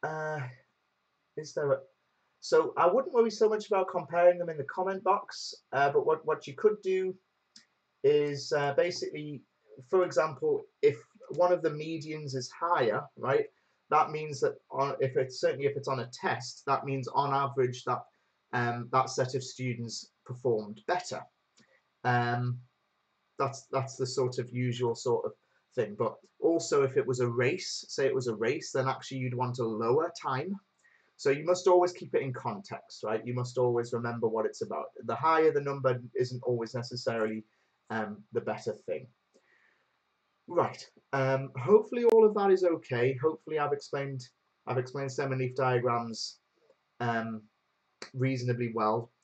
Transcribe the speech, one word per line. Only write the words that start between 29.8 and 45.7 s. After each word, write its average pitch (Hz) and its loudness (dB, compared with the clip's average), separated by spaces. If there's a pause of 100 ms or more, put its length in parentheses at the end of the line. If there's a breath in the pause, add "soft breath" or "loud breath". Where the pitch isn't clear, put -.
time. 151 -4 (640 soft breath)
So - 0
you 147 -2
must 175 2
always 180 6
keep - -14
it - 2
in 135 -4
context, - -10
right? 107 -2
You 120 -4
must 123 -4
always 120 2
remember 117 -2
what 110 0
it's - -4
about. 101 -6 (180)
The 113 -2
higher 160 4
the 143 0
number 135 0 (160)
isn't 123 -2
always 117 -2
necessarily, 117 -4 (460)
um, 107 -6 (100)
the 120 0
better 110 -6
thing. - -8 (1400 soft breath)
Right. 170 -2 (260)
Um, 135 0
hopefully 214 4
all 226 8
of 208 4
that 202 4
is 185 4
okay. 131 0
Hopefully 156 -2
I've 147 0
explained, 139 -6 (400)
I've 123 -2
explained 131 -4
stem 135 -4
and 131 -2
leaf 127 -4
diagrams, 120 0 (600)